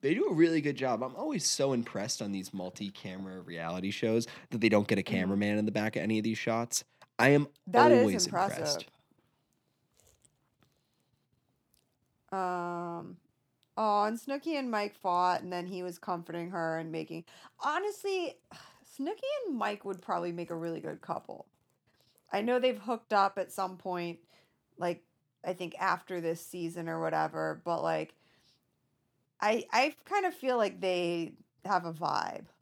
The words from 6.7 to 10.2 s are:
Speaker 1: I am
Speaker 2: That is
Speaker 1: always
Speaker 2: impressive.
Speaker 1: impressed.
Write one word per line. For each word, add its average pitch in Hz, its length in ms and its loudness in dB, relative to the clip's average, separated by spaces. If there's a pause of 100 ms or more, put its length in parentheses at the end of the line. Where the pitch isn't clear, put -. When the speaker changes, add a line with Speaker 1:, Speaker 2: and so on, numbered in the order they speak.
Speaker 1:
I 127 120 8
am 143 180 6 (180)
Speaker 2:
That 240 240 10
is 247 100 12
Speaker 1:
always 185 260 4
Speaker 2:
impressive. 190 320 0
Speaker 1:
impressed. 151 260 -2 (3500)